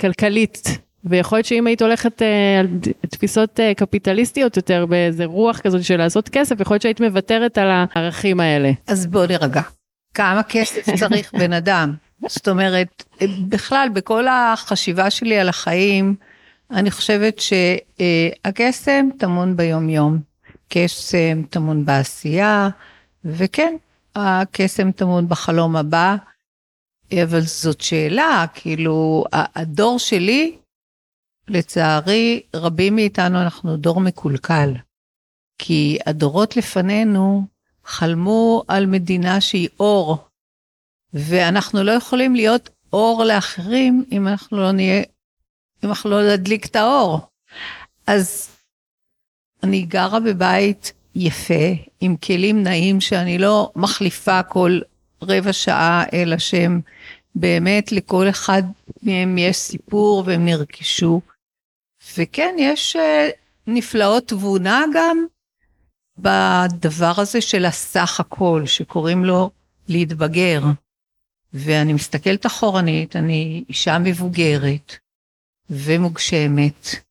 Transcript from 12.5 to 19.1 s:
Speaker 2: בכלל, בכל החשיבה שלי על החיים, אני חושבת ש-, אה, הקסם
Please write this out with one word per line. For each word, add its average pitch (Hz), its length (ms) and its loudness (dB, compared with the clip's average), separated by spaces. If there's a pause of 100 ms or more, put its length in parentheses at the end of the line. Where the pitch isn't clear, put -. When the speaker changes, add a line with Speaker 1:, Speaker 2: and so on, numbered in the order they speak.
Speaker 2:
בכלל, 269 440 0
בכל 220 360 0
החשיבה 208 840 0
שלי 220 280 0
על 185 100 2
החיים, 190 680 2 (560)
אני 202 200 0
חושבת 214 480 0
ש-, - 140 -4 (480)
אה, 170 280 2 (160)
הקסם 262 640 0 (100)